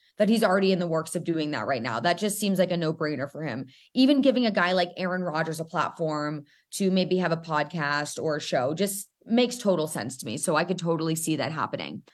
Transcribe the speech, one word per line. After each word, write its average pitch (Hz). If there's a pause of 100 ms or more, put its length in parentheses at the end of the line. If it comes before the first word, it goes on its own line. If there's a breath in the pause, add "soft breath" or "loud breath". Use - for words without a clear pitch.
(180 soft breath)
that 208
he's 220
already 190
in 190
the 175
works 160
of 165
doing 156
that 113
right 123
now. 117
That 175
just 208
seems 196
like 180
a 175
no-brainer 151
for 147
him. 135 (280 loud breath)
Even 262
giving 254
a 214
guy 185
like 180
Aaron 185
Rodgers 160
a 160
platform 151 (300 soft breath)
to 190
maybe 185
have 175
a 165
podcast 151
or 156
a -
show 139
just 202 (180)
makes 240
total 170
sense 131
to -
me. 110
So 156
I 160
could 175
totally 165
see 160
that 139
happening. 92 (100)